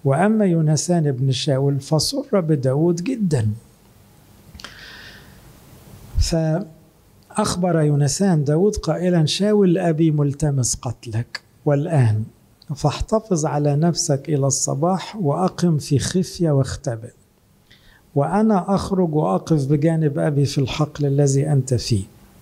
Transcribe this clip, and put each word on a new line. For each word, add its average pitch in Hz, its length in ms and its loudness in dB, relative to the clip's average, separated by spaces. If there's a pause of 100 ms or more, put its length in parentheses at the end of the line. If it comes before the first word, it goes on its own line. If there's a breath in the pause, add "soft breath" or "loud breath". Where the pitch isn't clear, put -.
وأما 196 420 2
يونسان 160 600 0
ابن 135 260 0
شاول 139 480 0
فسر 196 600 -2
بداود 160 640 0
جدًا. 175 440 -2 (2750 loud breath)
فأخبر 170 1600 -2
يونسان 147 640 2
داود 170 320 2
قائلًا: 165 500 0
"شاول 196 520 2
أبي 165 320 2
ملتمس 143 640 0
قتلك، - 680 -8 (220)
والآن 139 600 2 (520)
فاحتفظ 165 720 -2
على 143 300 0
نفسك 156 520 0
إلى 139 180 0
الصباح، 143 680 -2
وأقم 175 640 0
في 139 200 0
خفية 175 520 -2
واختبئ، 131 600 -2 (1040 soft breath)
وأنا 190 600 2
أخرج 185 400 0
وأقف 160 520 0
بجانب 156 520 0
أبي 147 260 2
في - 140 -2
الحقل 143 480 -2
الذي 139 460 2
أنت 127 220 2
فيه، 104 300 0 (380)